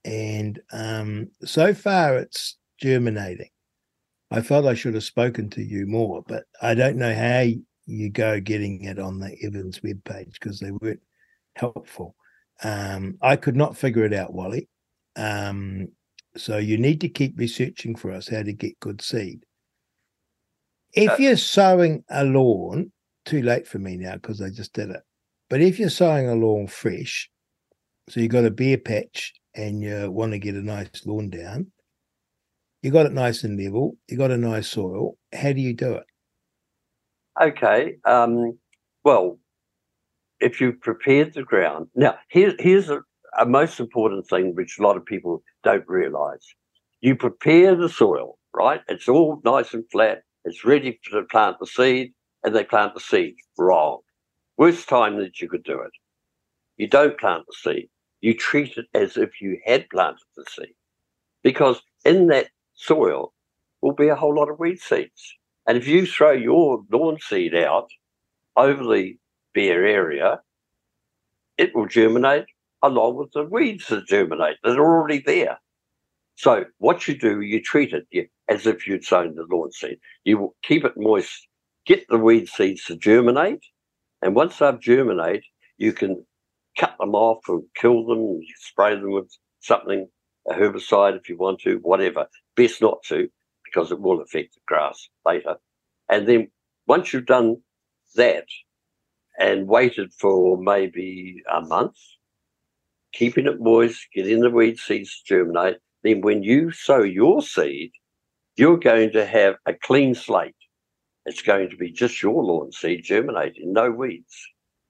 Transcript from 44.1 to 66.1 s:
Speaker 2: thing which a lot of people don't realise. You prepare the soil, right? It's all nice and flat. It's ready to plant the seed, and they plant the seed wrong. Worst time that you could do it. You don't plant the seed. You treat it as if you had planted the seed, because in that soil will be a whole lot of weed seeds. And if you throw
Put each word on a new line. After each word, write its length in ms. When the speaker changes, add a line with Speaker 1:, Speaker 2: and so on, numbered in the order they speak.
Speaker 2:
thing 280
which 240
a 40
lot 140
of 80
people 380
don't 240
realise. 580
You 140
prepare 600
the 140
soil, 480
right? 340
It's 200
all 380
nice 280
and 180
flat. 320
It's 200
ready 340
to 200
plant 280
the 80
seed, 460
and 120
they 80
plant 320
the 40
seed 360
wrong. 420
Worst 320
time 300
that 220
you 80
could 140
do 180
it. 100
You 100
don't 320
plant 280
the 60
seed. 180
You 140
treat 420
it 160
as 240
if 240
you 240
had 240
planted 340
the 140
seed, 260
because 380
in 220
that 220
soil 580
will 140
be 140
a 60
whole 200
lot 140
of 100
weed 220
seeds. 540
And 100
if 100
you 200
throw 240